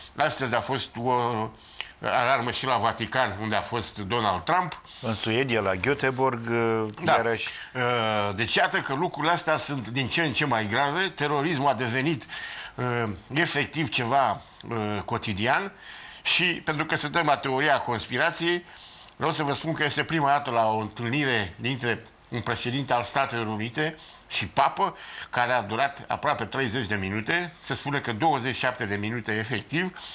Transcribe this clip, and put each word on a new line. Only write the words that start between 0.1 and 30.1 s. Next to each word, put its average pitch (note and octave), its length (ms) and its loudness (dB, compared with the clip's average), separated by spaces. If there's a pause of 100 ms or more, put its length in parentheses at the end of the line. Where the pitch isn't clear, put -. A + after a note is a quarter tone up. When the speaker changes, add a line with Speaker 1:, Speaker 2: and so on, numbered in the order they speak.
Speaker 1:
Astăzi C3+ 400 0
a A#2 40 4
fost B2+ 380 -2
o B2 160 2 (880)
alarmă A#2+ 500 2
și - 140 -2
la C3 120 4
Vatican, A2 640 2
unde A2 140 0
a G2 60 2
fost - 360 -4
Donald G2+ 460 0
Trump. F3 380 0 (200)
Speaker 2:
În A2+ 120 -2
Suedia, A#2 480 2
la F#2+ 140 2
Göteborg, C3 640 2 (640)
Speaker 1:
Da. E3 80 4
Speaker 2:
iarăși. A#2 380 2 (240)
Speaker 1:
Uh, A2 600 2
deci A2 200 0
iată F#3 240 4
că C#3+ 140 -2
lucrurile D#3+ 400 0
astea D#3+ 240 2
sunt C3+ 300 -2
din B2 200 0
ce E3+ 160 0
în D3 100 0
ce D3+ 120 2
mai A2+ 220 2
grave. C#3+ 420 2
Terorismul D3 580 0
a C#3 60 6
devenit, B2+ 520 0 (500)
uh, A#2+ 340 0 (240)
efectiv D3 560 0
ceva, B2+ 520 2 (280)
uh, G#2 360 -2
cotidian. A#2 680 0 (500)
Și - 220 2
pentru D#3+ 420 0
că D#3+ 100 -2
suntem D3+ 300 2
la C#3+ 120 6
teoria C#3 420 2
conspirației, D#3+ 840 0 (500)
vreau D3 160 0
să D#3+ 120 2
vă C#3 100 2
spun D#3 200 -2
că D3+ 100 0
este D3 200 2
prima D#3 240 2
dată C#3+ 240 2
la A#2 140 4
o A2 120 4
întâlnire A2+ 840 0
dintre A#2+ 440 -2 (260)
un B2 120 -4
președinte B2 520 -2
al A#2+ 100 2
Statelor A#2+ 440 0
Unite A#2+ 500 -4 (300)
și - 200 -4
papă, E3 500 2 (320)
care A#2+ 220 2
a B2 100 2
durat A#2 460 -2
aproape C#3 380 -2
treizeci B2 400 -2
de G2+ 100 -2
minute, G#2+ 580 -2 (100)
se - 100 -4
spune C#3 260 -2
că A#2+ 140 -2
douăzeci C3 400 0
și - 60 -6
șapte B2+ 260 0
de G2+ 100 -2
minute A2 360 -2
efectiv, A#2+ 680 -2 (160)